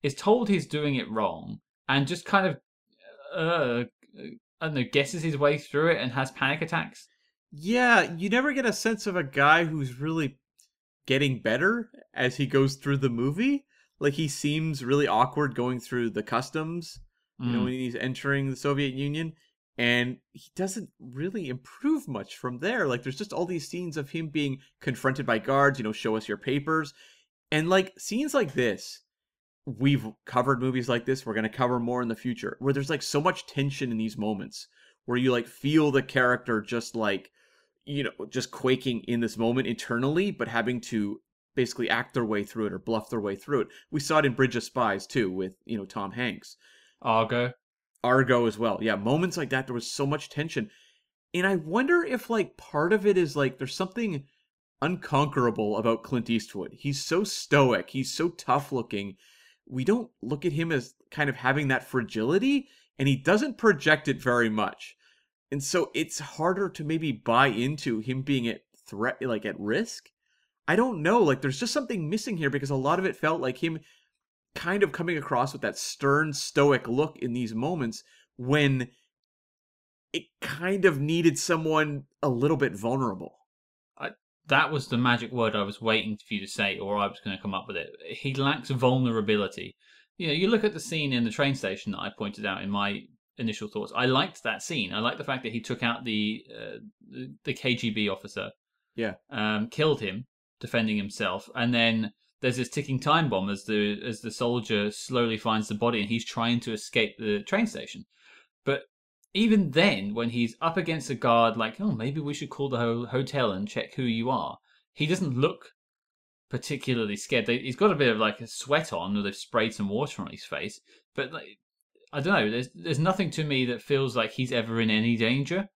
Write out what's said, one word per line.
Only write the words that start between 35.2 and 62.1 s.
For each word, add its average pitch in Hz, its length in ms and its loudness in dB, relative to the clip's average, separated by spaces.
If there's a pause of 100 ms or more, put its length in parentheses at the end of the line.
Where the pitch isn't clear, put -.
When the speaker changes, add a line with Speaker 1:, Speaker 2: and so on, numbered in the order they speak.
Speaker 2:
like, 120 160 0
feel 151 440 4
the 135 100 4
character 123 600 2
just, 117 340 -6
like, 104 360 -2 (540)
you 143 180 -4
know, 107 260 -6
just 127 200 -4
quaking 131 580 0
in 120 120 0
this 113 180 -2
moment 120 300 2
internally, 135 640 -2
but 117 160 -6
having 117 340 -2
to 104 400 -4 (320)
basically 123 360 -2
act 120 260 -2
their 123 100 0
way 104 180 -2
through 107 220 -4
it 95 80 -4
or 95 60 -8
bluff 110 320 -4
their 117 80 -2
way 101 160 -4
through 131 260 -2
it. - 60 -2 (240)
We 151 80 -2
saw 156 200 2
it 147 60 4
in 127 80 2
Bridge 123 220 2
of 113 80 0
Spies, 104 420 -2
too, 104 260 0
with, 95 220 -4 (120)
you 113 120 -6
know, 98 80 -6
Tom 95 280 -8
Hanks. 117 440 -8 (440)
Speaker 1:
Argo. 120 520 2 (500)
Speaker 2:
Argo 123 420 6
as 107 140 0
well. 110 200 2
Yeah, 107 160 2
moments 151 420 0
like 147 120 -4
that, 131 160 -2
there 127 80 -8
was 120 180 -6
so 143 140 -2
much 143 240 -4
tension. 147 400 -4 (640)
And 180 140 0
I 196 80 2
wonder 254 480 2
if, - 260 -6
like, 220 260 -2
part 160 380 0
of 208 140 4
it 196 100 6
is, 151 180 2
like, 139 220 2
there's 131 180 -8
something 185 500 -4 (560)
unconquerable 135 960 0
about 113 260 2
Clint 120 260 -2
Eastwood. 107 440 -2
He's 139 300 -6
so 175 200 2
stoic. 135 640 4
He's - 240 -4
so 170 160 0
tough 139 420 -2
looking. 104 440 -4 (500)
We 131 180 -6
don't 220 280 2 (100)
look 143 240 -4
at 175 60 2
him 165 200 -2
as 131 220 -2 (160)
kind 147 180 -2
of 131 100 -2
having 135 320 0
that 131 180 0
fragility, 165 800 0 (320)